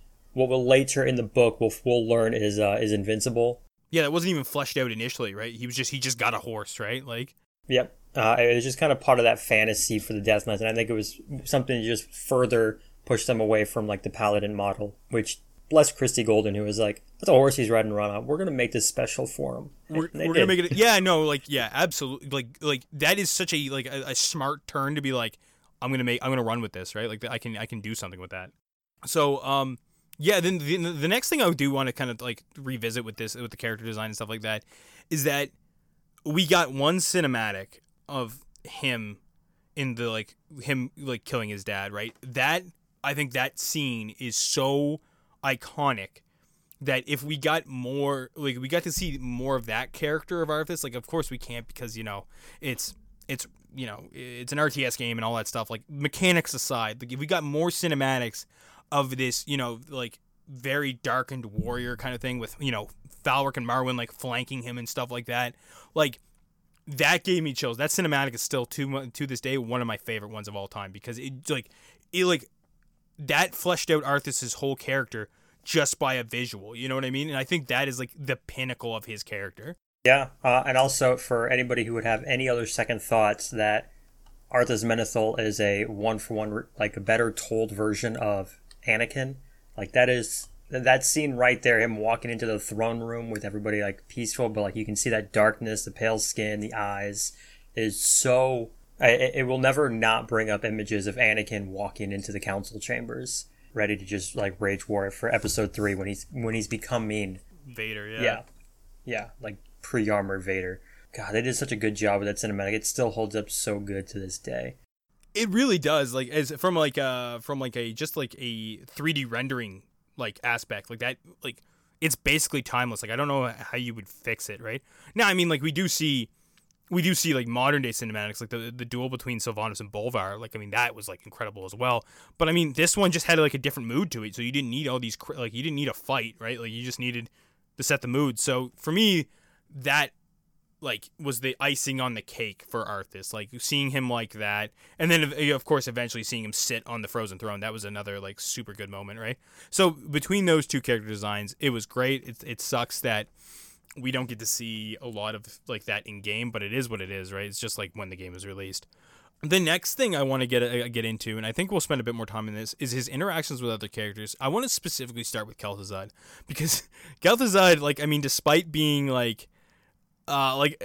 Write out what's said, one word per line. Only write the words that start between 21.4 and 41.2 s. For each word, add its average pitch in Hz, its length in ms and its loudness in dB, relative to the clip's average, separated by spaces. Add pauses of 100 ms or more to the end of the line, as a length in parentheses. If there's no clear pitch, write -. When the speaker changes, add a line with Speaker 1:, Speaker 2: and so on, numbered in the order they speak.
Speaker 2:
yeah, 127 260 0
absolutely. 139 580 -2
Like, 135 160 -4 (160)
like, 143 320 -2
that 156 240 4
is 196 120 2
such - 220 0
a, 147 160 0
like, 135 180 -4
a, 135 200 -8
a 131 80 -4
smart 143 520 -2
turn 143 280 -2
to 147 80 -2
be 135 100 0
like, 117 260 -2 (440)
"I'm 127 80 -2
gonna 127 140 0
make, 120 180 0
I'm 131 80 0
gonna 127 120 2
run 113 200 0
with 107 100 -8
this," - 220 -10
right? 110 140 -4
Like, 110 180 -10
I 117 100 -6
can, 113 220 -8
I 113 80 -8
can 113 140 -8
do 107 140 -6
something 90 240 -10
with 90 120 -14
that. 92 200 -12 (540)
So, 143 400 2
um, 135 340 0 (400)
yeah, 180 220 4
then 180 180 2
the, 151 180 -2
the 165 320 -2
next 233 200 2
thing 302 120 2
I 180 100 6
do 139 200 2
wanna 135 220 0
kinda, 123 300 -4
like, 123 200 -8 (140)
revisit 123 480 -4
with 110 120 -12
this, 110 200 -8
with 120 140 -8
the - 60 -18
character 113 280 -6
design 110 220 -6
and 107 100 -8
stuff 107 120 -8
like 110 140 -8
that, 110 220 -4 (460)
is 147 140 0
that 143 260 0 (760)
we 156 200 2
got 160 280 4
one 147 260 4
cinematic 117 800 0 (280)
of 131 360 -6 (200)
him 110 540 -4 (580)
in 135 180 -2
the, 117 160 -2
like, 110 240 -6 (260)
him, 131 380 -2
like, 131 260 -8